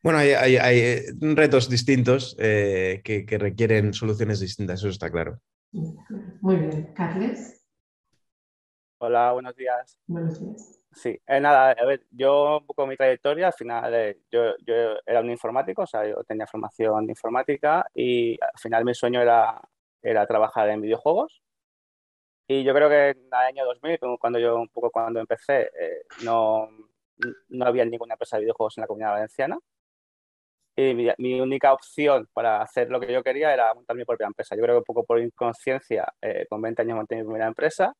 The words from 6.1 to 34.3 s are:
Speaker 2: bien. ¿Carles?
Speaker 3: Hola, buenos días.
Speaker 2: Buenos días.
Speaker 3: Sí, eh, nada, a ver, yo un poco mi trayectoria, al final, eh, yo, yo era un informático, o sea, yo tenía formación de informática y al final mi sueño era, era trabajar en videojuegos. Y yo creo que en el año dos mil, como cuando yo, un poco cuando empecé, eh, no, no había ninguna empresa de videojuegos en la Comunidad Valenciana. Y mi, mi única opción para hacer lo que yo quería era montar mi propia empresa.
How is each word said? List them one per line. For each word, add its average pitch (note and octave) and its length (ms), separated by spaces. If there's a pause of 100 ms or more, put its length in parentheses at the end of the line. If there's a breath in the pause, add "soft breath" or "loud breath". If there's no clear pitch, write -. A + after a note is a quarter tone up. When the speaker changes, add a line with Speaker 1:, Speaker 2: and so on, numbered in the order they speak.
Speaker 2:
bien. D#3 380
¿Carles? F#3 720 (1300)
Speaker 3:
Hola, A#2+ 340
buenos B2+ 240
días. B2+ 500
Speaker 2:
Buenos E3 320
días. - 420 (120)
Speaker 3:
Sí, - 340
eh, C#3 140
nada, C3+ 300
a A#2+ 140
ver, C#3 280
yo C#3+ 460
un D3 80
poco C#3 200
mi C3+ 100
trayectoria, C#3+ 520
al E3+ 40
final, A#2 400
eh, A2 260 (120)
yo, A#2 340
yo A#2 100 (300)
era A2+ 160
un A#2 100
informático, B2+ 520
o F3 40
sea, G#2+ 200
yo G#2 160
tenía G#2+ 240
formación G#2+ 600
de A2 60
informática C#3 800
y A#2+ 480
al - 200
final A#2 240
mi B2 100
sueño B2 260
era, A2+ 400 (400)
era A2 260
trabajar A2 420
en G#2+ 140
videojuegos. D#3 600 (1040)
Y C3+ 160
yo C3+ 120
creo D3 140
que D3 200
en C3 180
el C3 80
año C3 300
dos B2 180
mil, D#3+ 160
como B2 200
cuando A#2+ 200
yo, A#2 160
un A#2 140
poco A#2+ 240
cuando A2+ 260
empecé, A#2 440
eh, E2 420 (200)
no, A2 440 (800)
no B2 180
había A#2+ 180
ninguna A#2 300
empresa A#2 220
de G#2+ 60
videojuegos A2 340
en A2 60
la A2 40
Comunidad G#2+ 260
Valenciana. C3 460 (1160)
Y C3 160
mi, A#2+ 160 (100)
mi B2+ 220
única C3+ 320
opción C#3 600
para A2 280
hacer A#2+ 300
lo B2+ 80
que A2 140
yo B2+ 100
quería C#3 320
era A#2 180
montar A#2+ 240
mi A#2+ 80
propia A2 220
empresa. G#2 300